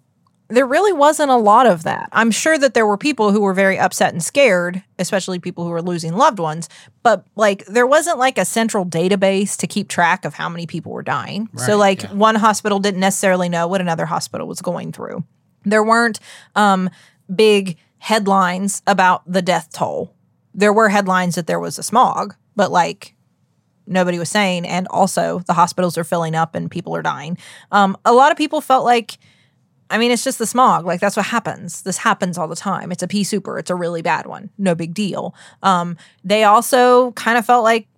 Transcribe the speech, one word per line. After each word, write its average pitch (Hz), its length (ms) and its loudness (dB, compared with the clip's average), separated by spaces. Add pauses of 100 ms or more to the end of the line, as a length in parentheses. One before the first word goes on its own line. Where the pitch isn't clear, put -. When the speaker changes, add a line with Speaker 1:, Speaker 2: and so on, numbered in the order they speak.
(500)
Speaker 1:
There 247 180 4
really 359 260 2
wasn't 294 380 4
a 254 60 6
lot 233 280 6
of 175 180 2
that. - 280 -6
I'm 226 200 2
sure 320 260 0
that 277 160 0
there 226 120 2
were 208 120 0
people 220 340 0
who 214 100 2
were 196 120 0
very 190 260 2
upset 185 340 0
and 170 100 -6
scared, 185 600 0 (160)
especially 185 400 -4
people 170 240 -10
who 170 80 -6
were 170 100 -4
losing 165 320 -6
loved 240 260 2
ones. 160 300 -6 (340)
But, 214 220 2 (100)
like, 202 300 0
there 240 220 2
wasn't, 311 300 2
like, 262 200 0
a 185 80 0
central 220 400 -2
database 190 720 0
to 196 100 -6
keep 202 200 -6
track 175 360 0
of 151 120 -8
how 160 140 -8
many 170 180 -12
people 156 240 -10
were - 120 -10
dying. 147 540 -6
So, - 160 -4
Speaker 2:
Right, - 60 2
Speaker 1:
like, 196 240 2
Speaker 2:
yeah. 196 100 -14
Speaker 1:
one 214 220 4
hospital 208 440 2
didn't 196 200 -2
necessarily 185 500 0
know 170 180 -2
what 190 140 -2
another 165 240 -4
hospital 156 420 -6
was - 140 -12
going 170 300 -8
through. - 320 -10 (400)
There 214 200 2
weren't, 226 360 2 (360)
um, 196 340 2 (440)
big 196 440 2 (200)
headlines 196 880 0
about 190 440 2
the 185 120 0
death 175 320 -2
toll. - 400 -6 (400)
There 208 200 2
were 220 160 4
headlines 185 460 0
that 170 100 -6
there 170 140 -2
was 170 180 -8
a - 60 -14
smog, 202 500 0 (220)
but, 190 160 0
like, 170 440 -2 (680)
nobody 180 320 0
was 170 120 -6
saying, 185 360 -2
and 180 220 -4
also 175 580 -2
the 180 80 -2
hospitals 170 460 0
are 170 40 -2
filling 165 320 -4
up 160 200 -2
and 170 160 -6
people 170 240 -8
are 165 80 -6
dying. 156 340 -6 (340)
Um, 196 240 2 (100)
a 226 80 4
lot 269 180 6
of - 80 -2
people 311 220 -2
felt 269 220 2
like, 233 360 0 (720)
I 202 80 0
mean, 240 100 0
it's 240 140 -2
just - 160 -4
the 233 80 -4
smog. 214 380 2
Like, 175 140 -2
that's 202 160 0
what 196 120 -2
happens. - 560 -6
This 185 140 -6
happens 185 420 -2
all 160 80 -4
the 165 80 -10
time. 175 360 -6
It's 180 120 -8
a 180 40 -4
pea 208 160 -2
super. - 360 -6
It's - 100 -8
a 180 60 -2
really 170 260 -6
bad 160 240 -2
one. - 320 -16
No 185 160 2
big 165 220 -8
deal. 180 400 -6 (260)
Um, 175 340 0 (280)
they 214 200 2
also 247 680 4
kind 226 260 0
of 233 80 -2
felt 247 180 4
like 220 240 2 (100)